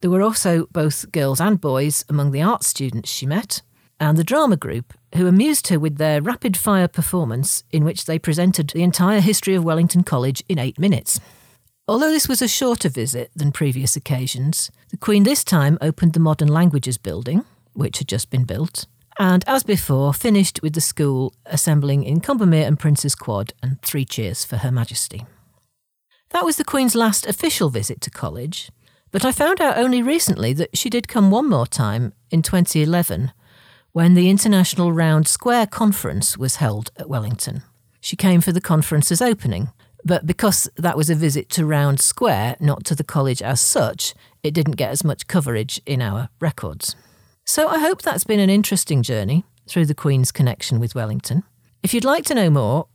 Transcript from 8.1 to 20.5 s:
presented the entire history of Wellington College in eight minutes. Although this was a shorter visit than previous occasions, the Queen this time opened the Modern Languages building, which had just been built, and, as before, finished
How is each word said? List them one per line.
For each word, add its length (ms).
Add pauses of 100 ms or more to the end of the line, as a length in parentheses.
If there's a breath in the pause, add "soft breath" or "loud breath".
presented 520
the 120
entire 380
history 340
of 80
Wellington 400
College 460
in 100
eight 200
minutes. 420 (640 soft breath)
Although 240
this 180
was 120
a 80
shorter 400
visit 480
than 160
previous 440
occasions, 760 (200 soft breath)
the 60
Queen 280
this 200
time 360
opened 340
the 60
Modern 280
Languages 500
building, 460 (300)
which 240
had 100
just 220
been 140
built, 420 (320)
and, 280
as 180
before, 500
finished 480